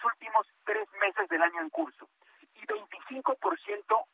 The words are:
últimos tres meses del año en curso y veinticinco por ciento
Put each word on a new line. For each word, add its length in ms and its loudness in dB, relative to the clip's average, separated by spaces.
últimos 440 0
tres 240 -2
meses 280 2
del 120 2
año 200 2
en 100 -4
curso 360 -4
y 140 -20
veinticinco 720 -4
por 240 -2
ciento 520 0